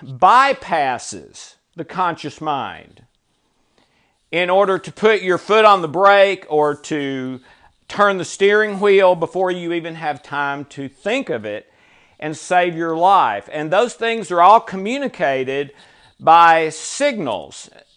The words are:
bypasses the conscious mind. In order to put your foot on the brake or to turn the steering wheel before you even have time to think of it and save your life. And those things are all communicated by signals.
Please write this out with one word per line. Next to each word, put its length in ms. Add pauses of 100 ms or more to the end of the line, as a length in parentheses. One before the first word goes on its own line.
bypasses 1500 (220)
the 80
conscious 560
mind. 640 (1300)
In 160
order 300
to 120
put 300
your 160
foot 260
on 200
the 40
brake 640
or 260
to 640 (480)
turn 300
the 80
steering 540
wheel 340
before 380
you 200
even 220
have 300
time 420
to 240
think 400
of 160
it 260 (480)
and 160
save 400
your 220
life. 560
And 160
those 240
things 380
are 100
all 180
communicated 1120 (480)
by 500
signals. 1000 (280)